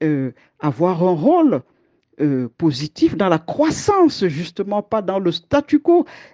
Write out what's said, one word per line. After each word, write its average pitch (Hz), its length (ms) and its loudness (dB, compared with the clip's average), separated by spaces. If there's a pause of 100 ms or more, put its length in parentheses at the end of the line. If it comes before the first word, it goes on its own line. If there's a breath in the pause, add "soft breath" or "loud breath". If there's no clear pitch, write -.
euh, 139 260 -2 (300 soft breath)
avoir 160 420 -2
un 180 120 2
rôle, 240 480 2 (580)
euh, 135 260 0 (120)
positif 151 580 -2
dans 190 120 0
la 160 120 2
croissance, 320 880 0
justement, 190 540 -6
pas 214 200 -4
dans 190 160 -4
le 180 140 -2
statu 294 480 -2
quo. 339 240 2 (300 loud breath)